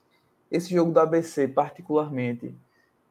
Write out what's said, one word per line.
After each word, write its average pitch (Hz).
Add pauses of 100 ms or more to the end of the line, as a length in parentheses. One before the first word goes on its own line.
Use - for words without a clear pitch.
(500)
esse 175
jogo 170
do 160
A 160
B 165
C, 143
particularmente, 131 (560)